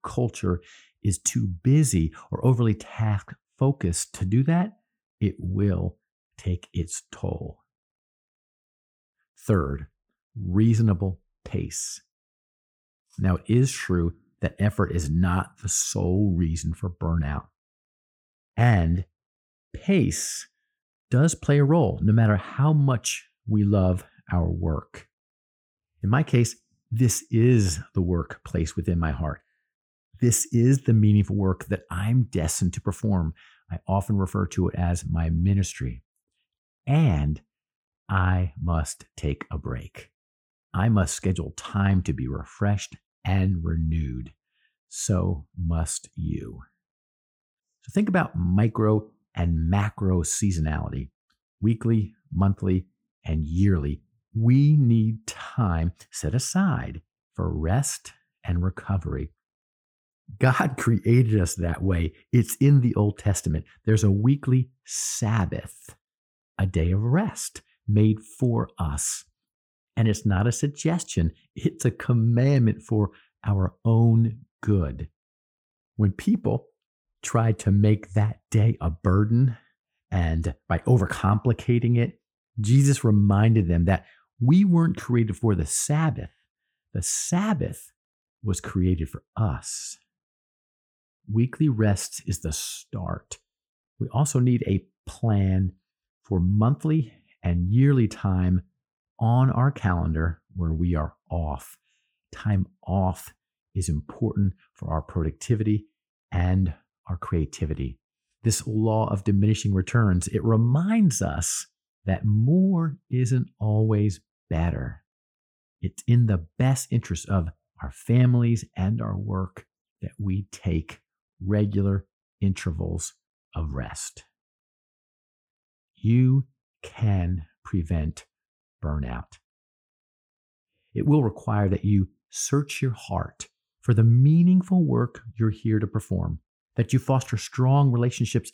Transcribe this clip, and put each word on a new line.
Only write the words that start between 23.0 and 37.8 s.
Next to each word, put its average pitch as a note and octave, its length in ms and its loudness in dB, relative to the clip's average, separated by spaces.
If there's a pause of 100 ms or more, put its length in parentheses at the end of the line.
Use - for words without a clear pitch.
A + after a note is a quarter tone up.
we G#2+ 160 2
love F#2 400 2 (260)
our F2 180 0
work. E2+ 600 -6 (920)
In G2 80 -2
my C3+ 120 2
case, A#2+ 340 0 (340)
this A2+ 400 0
is A2+ 500 4 (140)
the F#2+ 80 0
workplace E2+ 760 -4
within E2+ 220 -2
my D#2+ 140 -2
heart. C#2+ 280 -6 (800)
This A#2+ 320 2
is B2+ 300 4
the B2 100 2
meaningful G#2 440 4
work F#2+ 300 -2
that - 240 -6
I'm G#2+ 340 0
destined E2+ 500 -2
to - 60 -8
perform. F#2+ 540 -4 (360)
I F2 160 -10
often G2 300 -2
refer G2 320 -2
to F2+ 200 -2
it - 60 -6
as F2 340 -2
my E2 220 -2
ministry. E2 720 -2 (840)
And F2 540 2 (680)